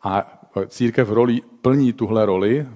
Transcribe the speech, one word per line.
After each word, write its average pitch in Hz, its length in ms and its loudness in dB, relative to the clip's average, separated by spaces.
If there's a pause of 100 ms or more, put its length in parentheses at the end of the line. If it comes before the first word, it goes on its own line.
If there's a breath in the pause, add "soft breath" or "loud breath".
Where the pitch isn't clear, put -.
A - 380 -4 (260)
církev 117 440 -2
roli, 117 300 2 (220)
plní 131 300 2
tuhle 110 340 0
roli 104 500 0